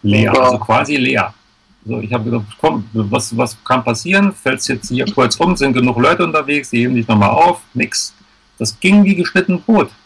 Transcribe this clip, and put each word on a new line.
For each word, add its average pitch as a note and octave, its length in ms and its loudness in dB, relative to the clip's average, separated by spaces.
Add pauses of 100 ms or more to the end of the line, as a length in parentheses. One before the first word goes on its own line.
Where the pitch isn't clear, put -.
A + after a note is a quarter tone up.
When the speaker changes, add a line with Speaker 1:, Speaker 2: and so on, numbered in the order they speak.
Speaker 1:
Leer, G#2 300 2
Speaker 2:
Wow. C3 80 4
Speaker 1:
also B2+ 160 2
quasi D3 400 -2
leer. C3 360 -2 (520)
So, A2+ 160 -6
ich G#2+ 120 -8
hab A2 120 -4
gedacht, A#2 180 -4 (160)
komm, D3+ 340 0
was, A2 440 -4
was A#2+ 260 -2
kann - 200 -2
passieren? F#3+ 500 0
Fällst - 340 -6
jetzt - 220 -6
hier B2+ 240 -2
kurz B2 240 0
um, F3+ 180 0
sind C#3 180 0
genug B2 240 0
Leute E3 260 2
unterwegs, D3 460 -2
die B2 100 -2
heben B2 140 0
dich A#2 140 -2
nochmal G#2 220 4
auf, - 320 2 (120)
nix. - 400 -6 (440)
Das - 220 -6
ging G3 260 6
wie G3 100 2
geschnitten F3 460 -2
Brot. G#3 280 2 (160)